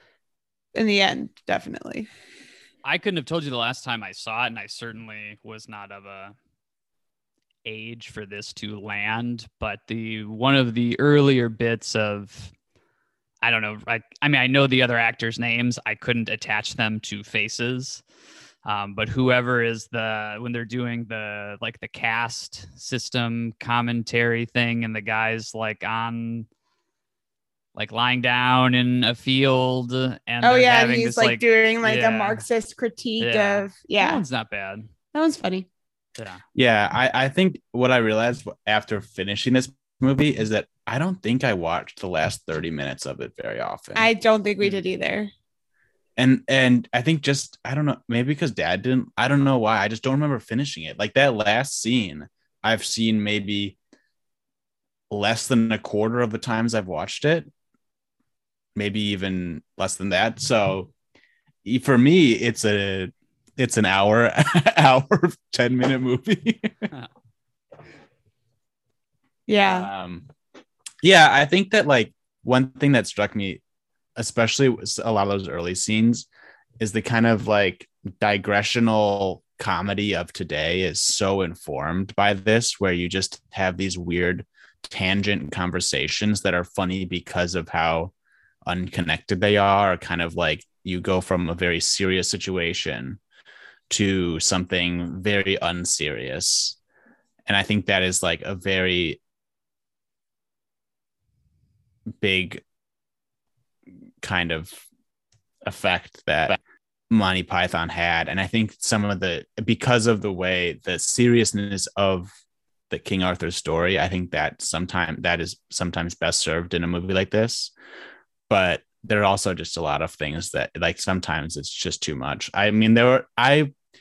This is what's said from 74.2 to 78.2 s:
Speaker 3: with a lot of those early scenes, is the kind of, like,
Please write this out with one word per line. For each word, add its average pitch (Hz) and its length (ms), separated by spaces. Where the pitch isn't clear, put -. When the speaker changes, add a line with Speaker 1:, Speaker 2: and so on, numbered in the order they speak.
Speaker 3:
with - 340
a 113 100
lot 101 160
of 101 100
those 92 100
early 87 260
scenes, 110 520
is 104 120
the 107 100
kind 117 240
of, 107 200
like, 101 400